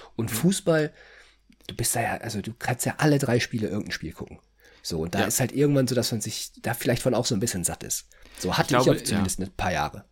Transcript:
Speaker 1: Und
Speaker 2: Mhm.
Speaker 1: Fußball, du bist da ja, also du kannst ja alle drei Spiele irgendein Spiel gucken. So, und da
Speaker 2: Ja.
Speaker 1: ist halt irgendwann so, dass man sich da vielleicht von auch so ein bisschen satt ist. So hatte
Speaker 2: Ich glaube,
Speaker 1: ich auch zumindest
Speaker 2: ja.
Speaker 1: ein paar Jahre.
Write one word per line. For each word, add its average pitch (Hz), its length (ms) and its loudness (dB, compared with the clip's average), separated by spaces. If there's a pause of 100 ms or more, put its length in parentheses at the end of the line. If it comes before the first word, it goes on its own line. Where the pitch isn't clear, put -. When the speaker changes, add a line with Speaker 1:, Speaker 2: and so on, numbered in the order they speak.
(160)
Speaker 1:
Und 117 160 -4
Speaker 2:
Mhm. 110 40 -4
Speaker 1:
Fußball, 160 560 2 (760)
du - 80 -12
bist - 200 -2
da 117 60 0
ja, - 160 -2
also - 240 -6
du 117 160 -8
kannst - 300 -2
ja 113 100 -2
alle 147 220 6
drei 123 200 2
Spiele 113 280 -2
irgendein 104 240 -4
Spiel - 220 -8
gucken. - 260 -14 (420)
So, 82 200 -4
und 85 120 -4
da - 80 0
Speaker 2:
Ja. 104 60 2
Speaker 1:
ist - 120 0
halt 123 120 2
irgendwann 139 360 4
so, 127 60 -2
dass 117 180 0
man 113 100 -2
sich - 300 -8 (120)
da 120 100 -2
vielleicht - 300 0
von 123 100 4
auch 110 140 2
so 123 80 2
ein 95 40 0
bisschen 101 240 -2
satt - 200 -4
ist. - 240 -6 (320)
So 90 180 0
hatte - 180 2
Speaker 2:
Ich 123 80 6
glaube, 143 120 6
Speaker 1:
ich - 80 -4
auch - 20 -12
zumindest 101 340 0
Speaker 2:
ja. 92 60 -4
Speaker 1:
ein - 100 -12
paar 95 160 -2
Jahre. 76 400 -4